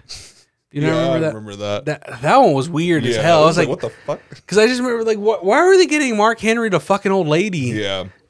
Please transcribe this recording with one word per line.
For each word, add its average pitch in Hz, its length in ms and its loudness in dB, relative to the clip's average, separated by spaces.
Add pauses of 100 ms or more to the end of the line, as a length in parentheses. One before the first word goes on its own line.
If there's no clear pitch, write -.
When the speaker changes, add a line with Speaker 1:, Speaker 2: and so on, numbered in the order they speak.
Speaker 1:
Do - 680 -16
you - 20 -2
Speaker 2:
Yeah, 160 80 0
Speaker 1:
remember 160 260 0
Speaker 2:
I - 40 0
Speaker 1:
that? 160 160 -2
Speaker 2:
remember 107 220 -14
that. 104 280 -6
Speaker 1:
That, 143 380 -10
that 185 140 4
one 226 160 6
was 135 140 -2
weird 165 380 0
as 120 100 0
Speaker 2:
Yeah, 110 60 -2
Speaker 1:
hell. - 180 4
I 151 40 6
Speaker 2:
I - 20 8
Speaker 1:
was 160 120 2
Speaker 2:
was 170 100 2
Speaker 1:
like, - 20 -
Speaker 2:
like, - 140 -8
"What - 80 -6
the - 60 -20 (320)
fuck?" - 180 -20
Speaker 1:
'Cause 180 100 -4
I 220 100 6
just 247 140 -2
remember, 233 240 -4
like, 220 120 0
wh-, 202 280 -2
why 254 200 4
were 381 120 6
they 370 80 6
getting 269 320 -2
Mark 220 240 2
Henry 226 300 0
to 170 80 2
fuck 190 260 -2
an 196 80 0
old 185 140 0
lady? 175 320 0
Speaker 2:
Yeah. 104 460 -4 (240)